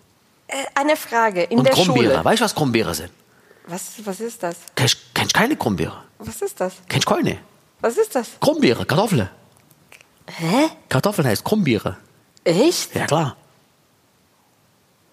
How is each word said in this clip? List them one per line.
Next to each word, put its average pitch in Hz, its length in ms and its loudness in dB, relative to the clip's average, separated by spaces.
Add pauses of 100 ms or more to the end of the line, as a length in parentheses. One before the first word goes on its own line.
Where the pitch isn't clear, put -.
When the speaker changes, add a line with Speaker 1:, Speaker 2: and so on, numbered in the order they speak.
(480)
Speaker 1:
Äh, 269 100 -8 (180)
eine 302 200 2
Frage. 220 480 0
In 233 160 0
Speaker 2:
Und 247 60 2
Speaker 1:
der 269 80 6
Speaker 2:
Krummbeere. - 400 4
Speaker 1:
Schule. - 120 0
Speaker 2:
Weißt - 160 4
du, - 40 2
was - 80 -2
Krummbeere 113 400 0
sind? 92 160 -8 (600)
Speaker 1:
Was, - 240 -12 (120)
was 190 140 -8
ist 226 240 -8
das? 175 120 -6 (200)
Speaker 2:
Kennst, - 220 0 (160)
kennst - 200 -2
keine 247 240 2
Krummbeere? 92 400 -2 (220)
Speaker 1:
Was - 220 -12
ist - 200 -8
das? 185 120 -4 (140)
Speaker 2:
Kennst - 200 -2
keine? 208 300 0 (440)
Speaker 1:
Was 240 160 -2
ist 440 180 0
das? 233 120 -2 (120)
Speaker 2:
Krummbeere, 226 460 2
Kartoffeln. 160 440 0 (1000)
Speaker 1:
Hä? 220 400 0 (200)
Speaker 2:
Kartoffeln 160 380 2
heißt 101 160 0
Krummbeere. 131 540 0 (480)
Speaker 1:
Echt? 220 500 0
Speaker 2:
Ja, 95 120 -2
klar. 143 280 0 (1800)